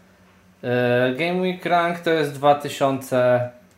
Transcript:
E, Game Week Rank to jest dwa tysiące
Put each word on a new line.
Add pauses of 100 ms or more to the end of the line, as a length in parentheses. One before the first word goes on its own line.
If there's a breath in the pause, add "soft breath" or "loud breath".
(640 soft breath)
E,
Game
Week
Rank
to
jest
dwa
tysiące (280)